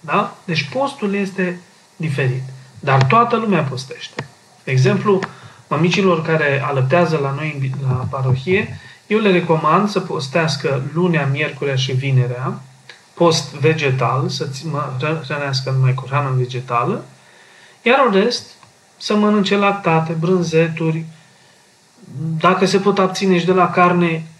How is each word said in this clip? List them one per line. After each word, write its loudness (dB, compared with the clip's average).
Da? -2
Deci -4
postul -4
este -4
diferit. -2
Dar 2
toată 4
lumea 0
postește. -10
De -6
exemplu, 4
mămicilor 2
care 0
alăptează 0
la -2
noi, -6
la -2
parohie, -2
eu 2
le 4
recomand 2
să -2
postească -2
lunea, 0
miercurea -4
și -2
vinerea, -2
post 2
vegetal, 0
să -6
ți-, -10
mă, -6
ră-, -2
hrănească -4
numai 2
cu -6
hrană -2
vegetală, -2
iar 4
în 4
rest -2
să -4
mănânce 2
lactate, 0
brânzeturi, 0
dacă 4
se 2
pot 2
abține 2
și -2
de 2
la 4
carne 2